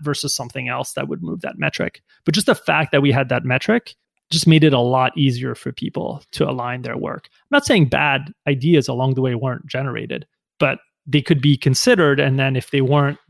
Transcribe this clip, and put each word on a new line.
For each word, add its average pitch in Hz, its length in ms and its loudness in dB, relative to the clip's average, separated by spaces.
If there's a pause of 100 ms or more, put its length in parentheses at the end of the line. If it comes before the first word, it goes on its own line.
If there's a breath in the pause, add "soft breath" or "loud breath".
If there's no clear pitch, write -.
versus 143 280 -4
something 127 360 -8
else 127 240 -6
that 135 160 -6
would 170 160 -10
move 170 160 -8
that - 180 -10
metric. - 420 -6 (240 soft breath)
But 151 100 0
just - 120 -2
the 254 80 4
fact 156 380 -2
that 139 100 4
we 143 80 4
had 127 200 0
that 123 140 -2
metric 135 520 -2 (340)
just 160 160 0
made 160 160 6
it 151 120 6
a 127 40 4
lot 127 380 2
easier 127 380 0
for - 180 -10
people - 580 -8
to - 180 -2
align 123 340 -6
their 120 160 -8
work. - 340 -10
I'm - 140 -20 (100)
not 277 80 2
saying 180 240 4
bad 139 420 -2 (160)
ideas 143 400 2
along 127 280 -2
the 131 80 0
way 127 120 0
weren't 123 320 -6
generated, 131 600 -8 (320)
but 135 220 0 (260)
they 143 160 0
could 151 180 2
be 143 160 4
considered. 147 640 2
And 135 180 2
then 135 160 0
if 127 160 -6
they 139 120 2
weren't 143 360 2 (100)